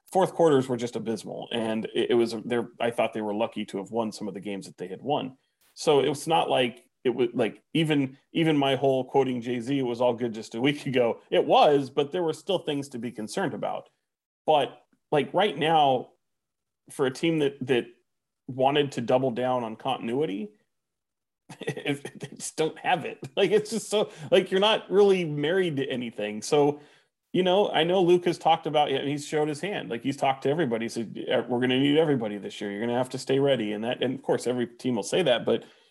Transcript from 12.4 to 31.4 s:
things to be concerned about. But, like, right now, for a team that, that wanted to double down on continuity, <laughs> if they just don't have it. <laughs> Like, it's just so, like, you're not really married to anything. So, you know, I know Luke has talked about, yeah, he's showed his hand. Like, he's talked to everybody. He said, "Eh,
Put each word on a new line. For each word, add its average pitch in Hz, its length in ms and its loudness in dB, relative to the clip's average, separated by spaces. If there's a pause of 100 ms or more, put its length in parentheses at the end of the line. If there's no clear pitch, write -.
things 143 300 -6
to 123 80 -10
be 117 120 -6
concerned 110 440 -4
about. - 340 -6 (580)
But, 147 320 2 (320)
like, 143 240 0
right 208 240 0
now, 151 520 2 (840)
for 139 140 0
a 127 40 2
team 165 300 0
that, 139 160 0 (100)
that 120 200 0 (600)
wanted 135 460 0
to 131 80 -6
double 127 320 2
down 123 320 -2
on 110 100 -8
continuity, 147 760 -4 (520)
<laughs> - 580 -20
if 143 420 -6
they - 340 -14
just - 200 -12
don't 156 220 -4
have 160 260 -2
it. 113 140 -10 (140)
<laughs> - 40 -14
Like, 190 140 2
it's 208 200 2
just 226 200 -6
so, 208 200 0 (200)
like, 180 200 4
you're 190 100 2
not 214 300 2
really 190 340 6
married 156 540 0
to 135 100 -2
anything. 107 540 -6
So, 147 380 2 (520)
you 180 100 2
know, 185 280 4
I 151 120 2
know 180 200 2
Luke 175 240 4
has 165 120 2
talked 160 280 2
about, 151 260 2
yeah, 135 120 0
he's 143 220 -4
showed 151 220 0
his 147 120 -6
hand. 180 300 -6
Like, 117 140 -6
he's 131 140 -2
talked 135 260 0
to 135 60 2
everybody. 120 340 0
He 113 60 -4
said, 113 360 -8
"Eh, 120 220 0